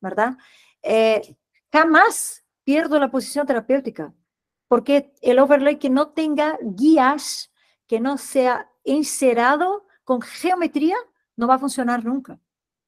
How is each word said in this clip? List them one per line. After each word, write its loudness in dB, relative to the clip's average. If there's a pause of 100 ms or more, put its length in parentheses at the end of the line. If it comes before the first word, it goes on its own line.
¿verdad? -4 (440)
Eh, 0 (360)
jamás 2 (200)
pierdo 0
la 0
posición -4
terapéutica, -4 (520)
porque 0
el 2
overlay 4
que -4
no 0
tenga -4
guías, 0 (340)
que -4
no -4
sea -2 (120)
encerado 0 (180)
con -2
geometría, -2 (400)
no -2
va 4
a 0
funcionar -4
nunca. -8 (480)